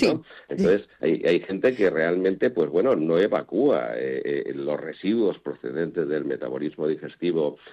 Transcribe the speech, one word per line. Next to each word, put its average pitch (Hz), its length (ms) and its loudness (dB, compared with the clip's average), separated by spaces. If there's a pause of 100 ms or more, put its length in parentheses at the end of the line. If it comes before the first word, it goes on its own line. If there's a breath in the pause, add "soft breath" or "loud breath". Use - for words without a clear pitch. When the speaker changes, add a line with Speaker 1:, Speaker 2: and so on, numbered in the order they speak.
Speaker 1:
¿no? 147 180 2
Speaker 2:
Sí. - 60 -20 (200 loud breath)
Speaker 1:
Entonces, 95 380 2 (120)
hay, - 260 0
hay 85 140 4
gente 98 360 0
que 104 140 4
realmente, 90 600 0
pues 78 180 0
bueno, 101 260 2
no 82 220 2
evacúa, 90 760 2
eh, 65 280 -4
eh, 71 300 -4
los 69 260 -4
residuos 95 600 -2
procedentes 76 680 -4
del 73 180 -2
metabolismo 69 600 -4
digestivo, 78 720 -2 (160 loud breath)